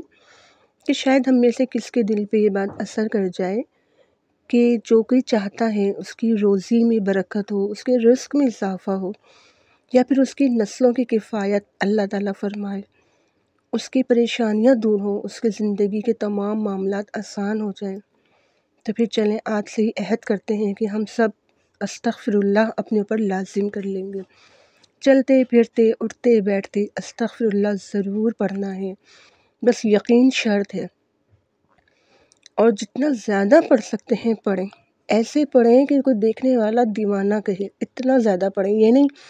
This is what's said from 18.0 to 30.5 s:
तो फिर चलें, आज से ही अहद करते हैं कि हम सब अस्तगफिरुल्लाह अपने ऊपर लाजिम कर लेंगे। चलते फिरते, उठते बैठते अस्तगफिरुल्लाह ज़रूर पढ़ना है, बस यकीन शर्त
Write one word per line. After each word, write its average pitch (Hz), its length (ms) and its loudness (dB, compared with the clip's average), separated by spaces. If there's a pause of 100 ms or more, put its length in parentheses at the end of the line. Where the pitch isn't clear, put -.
तो 220 60 -4
फिर 233 160 0
चलें, 214 300 -2 (100)
आज 208 180 -2
से - 160 -4
ही 220 80 2 (100)
अहद 208 240 -4
करते 208 300 -4
हैं 208 200 -2
कि 220 120 -4
हम 214 200 -4
सब 220 260 -2 (480)
अस्तगफिरुल्लाह 208 840 0 (120)
अपने 208 220 -2
ऊपर 220 200 -4
लाजिम 196 480 -4
कर 202 160 -8
लेंगे। 196 360 -8 (840)
चलते 269 420 4
फिरते, 233 480 2
उठते 226 480 0
बैठते 196 440 -2 (140)
अस्तगफिरुल्लाह 208 760 -2
ज़रूर 202 640 -4
पढ़ना 196 300 -4
है, 190 240 -10 (680)
बस 233 240 0
यकीन 240 460 4
शर्त 202 420 -2